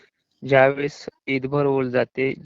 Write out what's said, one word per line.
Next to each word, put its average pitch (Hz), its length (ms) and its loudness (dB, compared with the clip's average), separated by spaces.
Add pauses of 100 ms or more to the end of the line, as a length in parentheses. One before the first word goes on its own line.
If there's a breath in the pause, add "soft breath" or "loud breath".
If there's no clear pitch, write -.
(480 soft breath)
ज्यावेळेस 139 580 2 (200)
ईदभर 139 400 -2
ओल 135 240 -2
जाते, 127 440 -2 (120)